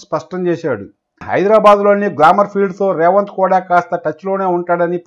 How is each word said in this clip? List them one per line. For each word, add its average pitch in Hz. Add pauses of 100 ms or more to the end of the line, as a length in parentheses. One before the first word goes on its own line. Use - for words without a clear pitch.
స్పష్టం 175
చేశాడు. 135 (360)
హైదరాబాద్లోని 202 (100)
గ్లామర్ 190
ఫీల్డ్తో 196 (140)
రేవంత్ 196
కూడా 185 (120)
కాస్త 175
టచ్లోనే 196 (100)
ఉంటాడని 175